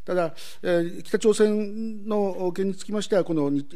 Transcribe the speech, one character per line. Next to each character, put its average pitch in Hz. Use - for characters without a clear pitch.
た 180
だ、 165
え 180
ー、 175
北 -
朝 214
鮮 214
の 196
件 190
に 190
つ -
き -
ま 208
し 196
て 214
は、 175
こ 165
の 143
日-、 143